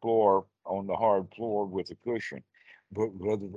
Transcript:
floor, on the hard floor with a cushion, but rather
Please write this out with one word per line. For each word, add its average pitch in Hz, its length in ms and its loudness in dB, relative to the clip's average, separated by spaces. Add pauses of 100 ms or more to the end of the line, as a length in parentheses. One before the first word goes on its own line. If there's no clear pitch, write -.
floor, 107 460 4 (180)
on 98 220 -4
the 95 100 -2
hard 101 380 2
floor 104 320 -2
with 92 240 -6
a 107 60 -12
cushion, 110 460 -6 (480)
but 104 180 -2 (100)
rather 101 380 -2